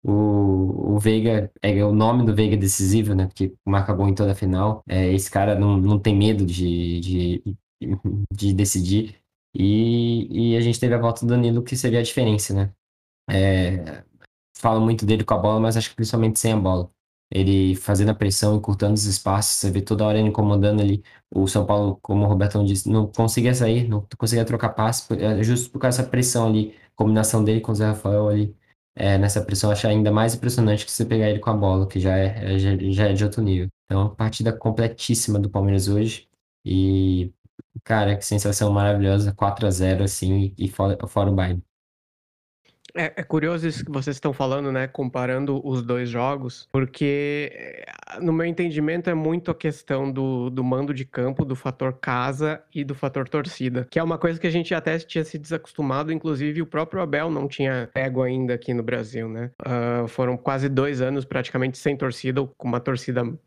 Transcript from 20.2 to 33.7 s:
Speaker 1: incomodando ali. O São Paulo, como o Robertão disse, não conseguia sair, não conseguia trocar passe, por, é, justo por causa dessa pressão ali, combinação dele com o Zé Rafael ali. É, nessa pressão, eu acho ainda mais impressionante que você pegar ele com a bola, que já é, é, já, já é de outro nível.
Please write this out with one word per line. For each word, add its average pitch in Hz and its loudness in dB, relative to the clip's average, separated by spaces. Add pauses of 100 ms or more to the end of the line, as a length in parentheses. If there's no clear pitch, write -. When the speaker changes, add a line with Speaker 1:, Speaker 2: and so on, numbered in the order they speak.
Speaker 1:
incomodando 104 2
ali. 101 2 (320)
O 98 2
São 101 0
Paulo, 104 0
como 101 0
o - 2
Robertão 101 2
disse, 98 0
não 107 2
conseguia 117 2
sair, 120 2
não 107 -2 (140)
conseguia 113 0
trocar 113 -2
passe, 110 -2
por, 104 -2
é, 104 0
justo 120 0
por - -8
causa 127 2
dessa - -2
pressão 123 2
ali, 107 0 (200)
combinação 110 2
dele 110 2
com 113 -4
o 107 0
Zé 107 2
Rafael 104 0
ali. 104 0 (420)
É, 98 2
nessa 98 2
pressão, 101 0
eu 104 2
acho 104 -2
ainda 107 4
mais 110 2
impressionante 120 0
que - -10
você - -2
pegar 113 2
ele 104 0
com 117 -4
a 107 0
bola, 98 2
que 95 -4
já 92 2
é, 95 0
é, - 2
já, 95 2
já 98 2
é 98 2
de 101 2
outro 104 -2
nível. 92 0 (160)